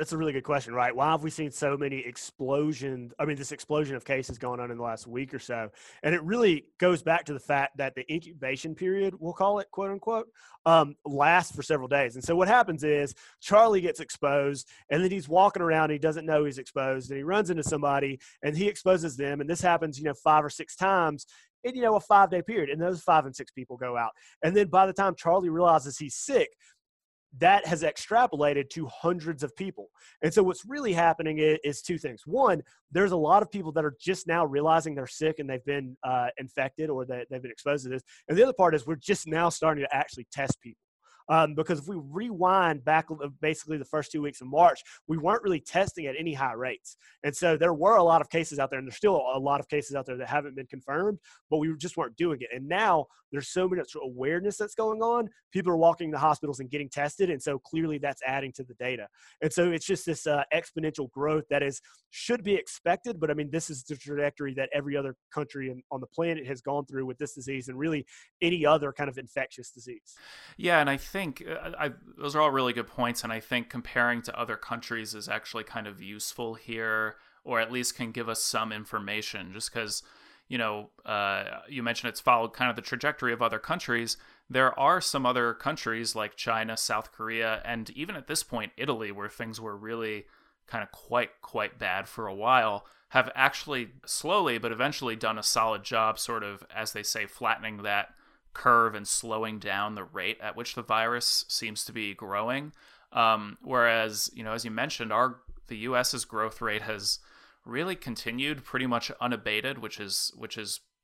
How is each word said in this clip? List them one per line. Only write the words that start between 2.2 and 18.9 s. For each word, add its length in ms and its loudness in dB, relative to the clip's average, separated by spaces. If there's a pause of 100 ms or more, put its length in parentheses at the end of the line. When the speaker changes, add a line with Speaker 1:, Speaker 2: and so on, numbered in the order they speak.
Speaker 1:
I 40 -2
mean, 120 -2
this 160 -10
explosion 420 -2
of 100 -8
cases 320 -4
going 220 -6
on 140 -8
in 40 -10
the 60 -8
last 240 -6
week 260 -8
or 60 -6
so? 320 -6 (320)
And 100 2
it 120 4
really 420 4 (140)
goes 240 4
back 220 2
to 60 -6
the 60 -6
fact 380 0
that 180 -4
the 180 -8
incubation 640 -6
period, 420 0
we'll 160 -6
call 280 2
it, 100 -10
quote 220 -4
unquote, 340 -4 (400)
um, 380 8
lasts 500 4
for 80 -8
several 240 -2
days. 300 2
And 80 -12
so 100 0
what 140 4
happens 340 4
is 320 2 (260)
Charlie 400 6
gets 200 -2
exposed, 680 0 (220)
and 120 2
then 100 2
he's 160 -6
walking 340 6
around, 280 4
he 80 -2
doesn't 280 0
know 180 4
he's 140 -4
exposed, 520 -4
and 60 -6
he 60 -6
runs 260 2
into 140 0
somebody, 560 0 (240)
and 140 -2
he 100 0
exposes 500 2